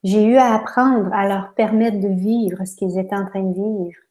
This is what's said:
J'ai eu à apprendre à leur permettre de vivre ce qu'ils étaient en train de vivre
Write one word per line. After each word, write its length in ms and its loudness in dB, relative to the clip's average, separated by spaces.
J'ai 200 4
eu 120 4
à 160 6
apprendre 600 0
à 120 0
leur 280 -4
permettre 460 0
de 80 -2
vivre 580 -2
ce 100 -16
qu'ils 220 -4
étaient 180 -4
en 80 -4
train 200 -6
de 100 -2
vivre 440 -6